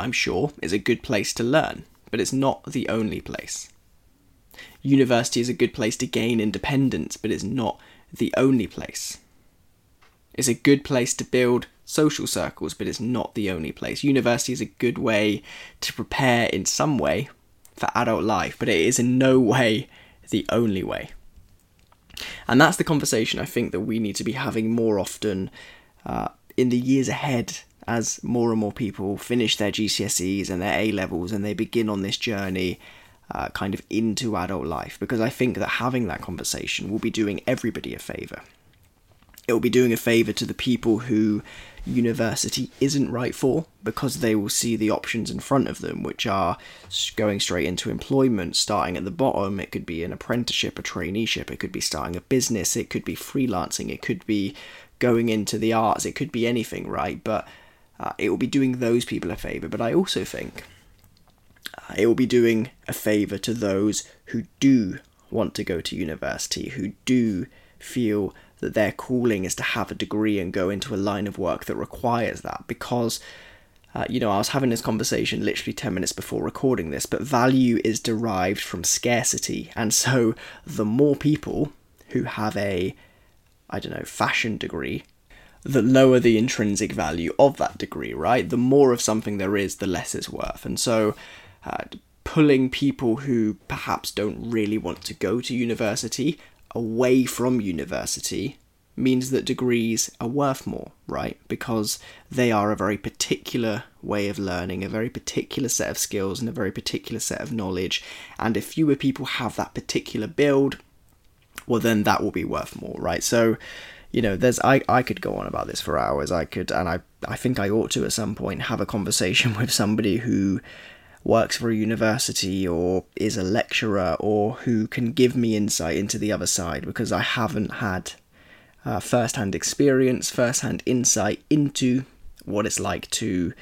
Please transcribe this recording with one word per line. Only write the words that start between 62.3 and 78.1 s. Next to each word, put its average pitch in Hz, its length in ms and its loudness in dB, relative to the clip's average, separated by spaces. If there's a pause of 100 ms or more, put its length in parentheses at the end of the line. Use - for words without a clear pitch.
a - 60 -6
favour 101 460 0
to 110 160 -4
those 101 520 0 (200)
who 113 180 -4 (160)
do 123 380 4 (320)
want 107 240 -2
to 104 100 -6
go 87 160 -2
to - 160 -8
university, - 720 -6
who - 240 -6 (140)
do 113 400 2 (320)
feel 104 560 -2 (240)
that - 160 -6
their 104 180 2
calling 117 540 0
is 85 80 -4
to - 80 -8
have - 280 -4
a - 40 -6
degree 104 440 0
and 92 140 -4
go 92 160 0
into 101 260 -4
a - 20 -2
line 101 300 -2
of 98 120 -8
work 85 260 -2
that - 120 -6
requires - 640 -2
that. 50 240 -8
Because, 120 520 -2 (760)
uh, - 160 -4
you 123 100 -2
know, 110 100 0
I 98 60 2
was 107 140 0
having 135 180 0
this 113 140 0
conversation 110 600 -2
literally - 300 -4
ten 101 220 -4
minutes 90 180 -2
before - 300 -6
recording 95 480 -2
this, 69 160 -4
but - 160 -4
value 127 600 4
is 110 180 0
derived 104 600 0